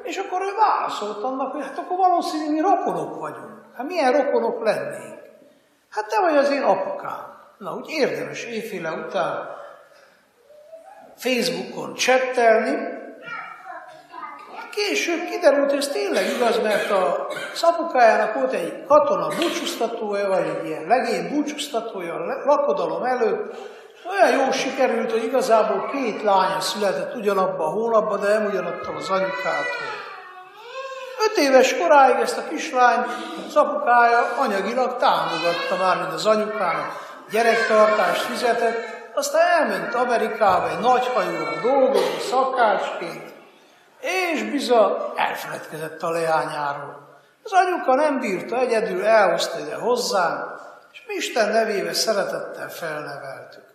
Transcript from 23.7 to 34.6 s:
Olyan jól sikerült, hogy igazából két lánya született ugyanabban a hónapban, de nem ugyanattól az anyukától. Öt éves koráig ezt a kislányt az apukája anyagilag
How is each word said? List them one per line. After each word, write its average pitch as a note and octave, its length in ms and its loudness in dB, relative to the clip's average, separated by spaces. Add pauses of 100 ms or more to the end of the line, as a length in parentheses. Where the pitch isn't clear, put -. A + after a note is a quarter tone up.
Olyan D4+ 280 4
jól C4 120 2
sikerült, A#3 600 0
hogy A3+ 120 0
igazából A3 680 2
két B3+ 300 -4
lánya F#3+ 380 2
született F#3 560 -2
ugyanabban G3 520 0
a D#3 40 -2
hónapban, G#3+ 480 0
de G3 80 0
nem G#3+ 180 2
ugyanattól F3 500 -4
az D3+ 140 -8
anyukától. F#3+ 800 -2 (1400)
Öt - 80 -2
éves C4 400 6
koráig C#4 420 6
ezt - 180 -2
a - 100 -8
kislányt B3 600 2 (400)
az - 80 -4
apukája A#3+ 840 4
anyagilag A#3 580 -2